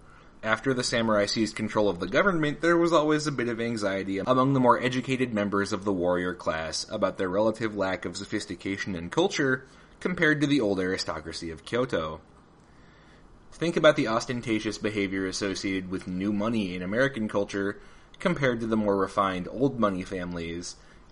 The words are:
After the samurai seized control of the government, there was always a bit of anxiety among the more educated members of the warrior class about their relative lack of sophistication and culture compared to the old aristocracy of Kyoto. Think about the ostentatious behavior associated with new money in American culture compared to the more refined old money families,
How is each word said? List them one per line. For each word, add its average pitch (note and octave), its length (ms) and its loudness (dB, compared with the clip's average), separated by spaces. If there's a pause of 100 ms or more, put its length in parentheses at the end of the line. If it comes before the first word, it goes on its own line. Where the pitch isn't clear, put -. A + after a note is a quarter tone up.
(420)
After A2 320 0
the B2 80 0
samurai A2+ 440 2
seized G#2+ 280 0
control G#2+ 340 0
of F2 120 0
the F2+ 80 -4
government, D3+ 540 0
there E3+ 140 6
was E3+ 160 4
always D3+ 340 4
a D3+ 60 0
bit A#2+ 160 -2
of A2+ 120 -4
anxiety G2 580 -2
among B2+ 340 4
the C3+ 80 4
more A#2+ 220 6
educated B2+ 500 -2
members G2+ 400 0
of G2 120 -4
the G#2 80 2
warrior F2+ 420 2
class D#2+ 560 -4
about F#2 260 -2
their F#2+ 120 -2
relative G#2+ 480 0
lack F#2+ 280 -2
of F2+ 120 -6
sophistication G2 800 -6
and E2+ 160 -8
culture D3 540 0 (340)
compared E3 400 2
to D3 60 4
the C#3+ 140 2
old G2+ 200 2
aristocracy E2+ 720 -4
of D#2+ 140 -12
Kyoto. E2+ 560 -2 (1300)
Think E3+ 240 -4
about D#3 200 8
the C3 120 2
ostentatious A2+ 720 -2
behavior G2 480 -2
associated F#2+ 640 -2
with F#2 180 -6
new F#2 240 -2
money G#2 420 0
in F2+ 80 -6
American A2+ 460 0
culture G2+ 520 -2 (380)
compared C3+ 420 0
to A#2 60 -4
the A2 100 0
more G#2 200 2
refined F#2+ 540 0
old A#2+ 280 0
money G2 240 2
families, F2 720 -6 (360)